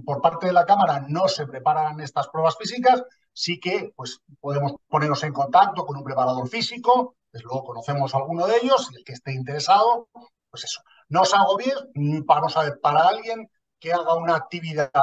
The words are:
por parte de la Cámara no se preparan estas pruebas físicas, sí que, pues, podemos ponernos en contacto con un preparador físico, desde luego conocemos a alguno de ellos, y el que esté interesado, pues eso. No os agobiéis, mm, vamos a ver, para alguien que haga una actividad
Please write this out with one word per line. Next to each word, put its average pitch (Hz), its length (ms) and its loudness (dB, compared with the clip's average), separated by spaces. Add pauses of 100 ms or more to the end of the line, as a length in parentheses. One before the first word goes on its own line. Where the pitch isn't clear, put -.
por 120 160 -4
parte 170 260 0
de 180 60 0
la 175 120 6
Cámara 170 420 2
no 170 200 0
se 151 180 -4
preparan 151 560 -2
estas 147 280 -4
pruebas 160 280 0
físicas, 247 460 2 (280)
sí - 280 -6
que, 190 360 -4
pues, - 240 -14 (200)
podemos 143 340 -2 (140)
ponernos 151 360 0
en 147 100 -6
contacto 156 520 2
con 143 120 -8
un 139 60 -10
preparador 127 440 -2
físico, 240 680 0 (160)
desde 117 140 -16
luego 131 180 -8
conocemos 131 500 -6
a 135 40 -2
alguno 165 300 -2
de 233 140 2
ellos, 262 300 2
y 123 60 -20
el - 60 -20
que 123 100 -16
esté 135 200 -10
interesado, 175 760 0 (400)
pues - 160 -16
eso. - 160 -10 (280)
No 170 120 4
os 196 120 4
agobiéis, 196 420 2 (200)
mm, 147 300 -2
vamos 151 320 2
a 160 60 2
ver, 143 160 -4
para 156 280 4
alguien 220 420 -2 (300)
que 160 120 -8
haga 165 240 0
una 170 200 0
actividad 160 560 -4 (120)